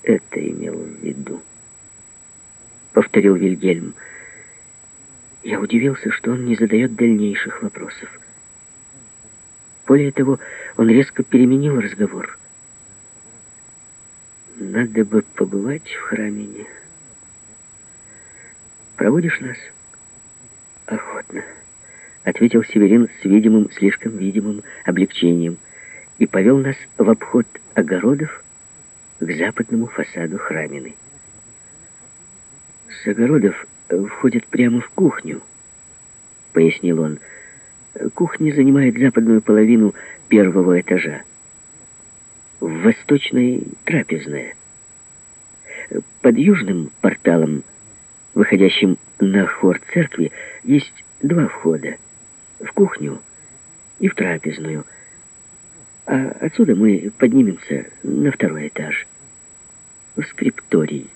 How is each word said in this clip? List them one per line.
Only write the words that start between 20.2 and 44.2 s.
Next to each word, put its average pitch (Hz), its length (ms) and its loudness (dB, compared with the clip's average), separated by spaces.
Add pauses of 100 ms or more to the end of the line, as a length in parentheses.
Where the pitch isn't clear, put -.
"Охотно", — - 580 -10 (800)
ответил 117 400 2
Северин 110 440 4 (140)
с - 40 -8
видимым, 107 460 4
слишком 104 460 -2
видимым 101 460 -4 (200)
облегчением 87 720 0 (600)
и 113 100 2
повёл 110 300 4
нас 135 180 0 (220)
в 104 120 4
обход - 360 2 (300)
огородов 143 680 -2 (760)
к 82 120 -6
западному 113 560 -4
фасаду 80 500 -8
Храмины. 71 580 -10 (1900)
"С - 180 -10
огородов, 113 580 2 (220)
э, 92 160 -2
входят 117 440 -2
прямо 120 340 0
в - 80 -14
кухню", — - 520 -2 (1120)
пояснил 82 480 2
он. 76 180 -4 (920)
"Кухня 156 400 -2
занимает 135 440 4
западную 113 440 4
половину 110 520 4 (340)
первого 92 540 4
этажа. 80 400 -4 (1400)
В 165 220 -8
восточной — - 840 0 (180)
трапезная. 78 720 -4 (1700)